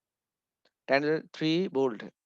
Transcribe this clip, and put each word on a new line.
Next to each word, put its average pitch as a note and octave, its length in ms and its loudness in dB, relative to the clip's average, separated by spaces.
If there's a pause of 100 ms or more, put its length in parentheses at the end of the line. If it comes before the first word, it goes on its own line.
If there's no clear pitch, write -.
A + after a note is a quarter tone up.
(880)
ten C3+ 160 4
to D3 60 0
the D#3 80 2
power - 180 -12
three D#3+ 240 0 (180)
ভোল্ট। B2+ 220 0 (260)